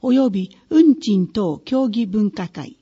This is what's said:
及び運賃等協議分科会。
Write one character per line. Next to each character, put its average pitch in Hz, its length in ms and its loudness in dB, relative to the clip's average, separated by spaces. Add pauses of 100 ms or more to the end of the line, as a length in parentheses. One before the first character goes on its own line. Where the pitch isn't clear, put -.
及 262 300 2
び 190 260 -6 (140)
運 311 260 6
賃 190 320 0
等 180 380 -4
協 262 240 0
議 233 160 -2
分 202 240 0
科 185 180 -8
会。 - 340 -14